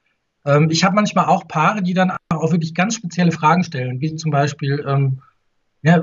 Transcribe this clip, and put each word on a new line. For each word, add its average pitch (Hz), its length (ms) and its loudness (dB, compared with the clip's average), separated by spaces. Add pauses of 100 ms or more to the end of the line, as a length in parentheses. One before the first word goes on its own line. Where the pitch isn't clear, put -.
(440)
Ähm, 147 260 4
ich 165 140 0
hab 190 100 4
manchmal 202 320 0
auch 180 220 0
Paare, 190 340 -2
die 180 120 -2
dann 185 180 0 (160)
auch 160 240 -2
wirklich 165 220 -2
ganz 196 200 -2
spezielle 170 380 -2
Fragen 170 320 2
stellen, 127 360 -6
wie 156 140 -6
zum 156 160 -6
Beispiel, 143 560 -2
ähm, 139 340 0 (600)
ja, 160 200 4